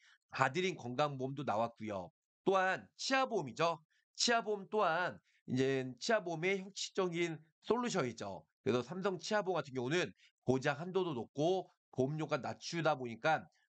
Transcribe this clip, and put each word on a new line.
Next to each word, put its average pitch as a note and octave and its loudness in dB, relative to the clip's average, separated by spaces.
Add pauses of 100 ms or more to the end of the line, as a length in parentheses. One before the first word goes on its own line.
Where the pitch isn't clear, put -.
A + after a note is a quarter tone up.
(300)
아들인 D#3 0
건강보험도 C3+ -4
나왔고요. G#2+ -2 (340)
또한 F#3 2
치아보험이죠. E3+ 0 (320)
치아보험 G#3 0
또한 F3 2 (280)
이제 C3 2
치아보험의 F#3 0
형식적인 F3 -2 (260)
솔루션이죠. B2+ 0 (180)
그래서 A#2+ 2
삼성 F3 -2
치아보험 F#3+ 0
같은 C#3+ -4
경우는 C3 0 (320)
보장 C3 2
한도도 F3+ -2
높고 D#3+ -2 (220)
보험료가 D3 0
낮추다 D3+ 0
보니까 B2 -2 (240)